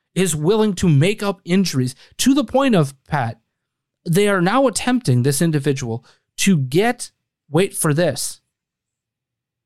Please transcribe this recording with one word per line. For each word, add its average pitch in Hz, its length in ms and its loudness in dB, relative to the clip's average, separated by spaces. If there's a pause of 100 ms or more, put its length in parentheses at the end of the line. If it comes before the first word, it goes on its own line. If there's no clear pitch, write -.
(140)
is 180 220 -2
willing 208 380 0
to 180 140 -2
make 165 340 2
up 202 220 -6
injuries 165 520 -2 (220)
to 262 160 2
the 277 120 2
point 262 300 0
of, 151 180 2 (120)
Pat, 131 360 -4 (640)
they 202 240 2
are 196 120 0
now 233 260 2
attempting, 226 560 0
this 139 180 0
individual, 139 640 -2 (320)
to 196 200 2
get, 170 540 -2 (380)
wait 160 240 0
for 156 200 -2
this, 151 460 -4 (1300)